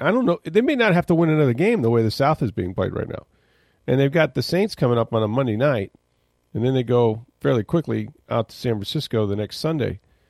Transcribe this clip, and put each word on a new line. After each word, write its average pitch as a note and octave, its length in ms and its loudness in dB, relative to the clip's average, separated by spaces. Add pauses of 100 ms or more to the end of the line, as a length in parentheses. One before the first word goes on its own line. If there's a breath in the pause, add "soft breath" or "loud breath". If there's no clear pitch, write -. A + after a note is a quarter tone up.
I D3 100 2
don't B3 140 0
know. E3+ 180 0
They E3+ 160 0
may C#4+ 160 2
not A3+ 180 2
have E3+ 120 2
to F3 100 2
win E3 140 4
another D3+ 240 4
game F#3 300 0
the A2+ 60 2
way A#2 140 4
the G#2+ 80 0
South D3 320 0
is G#2+ 80 -2
being F#2 220 -6
played F#2+ 200 -2
right - 140 -6
now. - 180 -12 (640)
And C3 100 2
they've C#3 140 2
got D#3 240 2
the B2+ 80 -2
Saints G3 320 -2
coming A#2+ 220 2
up A2+ 160 -2
on A2 100 0
a G#2+ 60 0
Monday A#2+ 260 -2
night, A#2 380 -2 (600)
and A2+ 120 -2
then C3 80 2
they B2+ 100 0
go A#2 420 2 (140)
fairly B2+ 240 0
quickly A2+ 460 -4 (200)
out A#2 200 -2
to - 60 -20
San A#2+ 180 -2
Francisco A2 540 -4
the G2+ 80 -4
next G#2 220 -8
Sunday, B2+ 420 -4 (300)